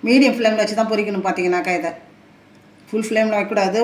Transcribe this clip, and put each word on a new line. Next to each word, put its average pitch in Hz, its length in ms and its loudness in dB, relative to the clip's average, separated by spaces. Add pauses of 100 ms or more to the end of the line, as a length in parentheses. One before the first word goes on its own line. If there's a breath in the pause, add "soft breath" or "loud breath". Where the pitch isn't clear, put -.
மீடியம் 247 300 4
ஃப்ளேம்ல 220 260 0
வச்சு 202 180 -2
தான் 214 120 0
பொரிக்கணும். 202 340 -2
பார்த்தீங்கன்னாக்கா, 180 540 -2
இதை 165 100 -4 (960)
ஃபுல் 214 200 -4
ஃப்ளேம்ல 220 280 0
வைக்கக்கூடாது, 202 480 0